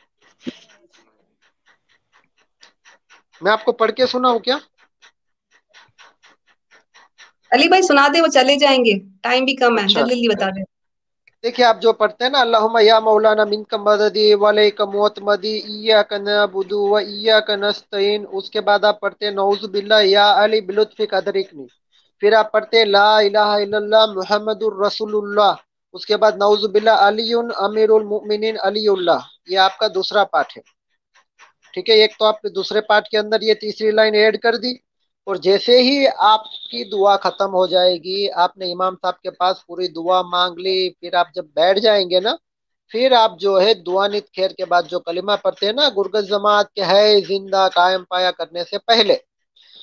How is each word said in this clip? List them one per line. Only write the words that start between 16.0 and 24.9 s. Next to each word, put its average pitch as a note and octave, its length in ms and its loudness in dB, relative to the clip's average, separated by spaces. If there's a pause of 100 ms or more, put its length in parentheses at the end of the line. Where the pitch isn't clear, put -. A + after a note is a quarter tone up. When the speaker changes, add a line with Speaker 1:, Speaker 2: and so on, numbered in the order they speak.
Speaker 1:
नअबुदु G3+ 680 -2
व G#3 100 2
इय्याका G#3 580 0
नस्तईन", G3+ 680 -4 (100)
उसके G3 260 -8
बाद G3+ 240 2
आप G#3 180 2
पढ़ते G3 240 -6
हैं, G#3 60 -6
"नऊज़ु G3 360 -2
बिल्लाह G3+ 320 0
या G3+ 320 4
अली G#3+ 280 2
बिलुत्फिक G#3 540 -4
अदरिकनी", F#3+ 520 -6 (560)
फिर G#3 120 4
आप A3 180 2
पढ़ते G#3+ 260 0
हैं, A3+ 80 4
"ला G#3 340 4
इलाहा G#3 380 0
इल्लल्लाह G#3 480 2
मुहम्मदुर G#3 800 -4
रसूलुल्लाह", G3+ 680 -2 (380)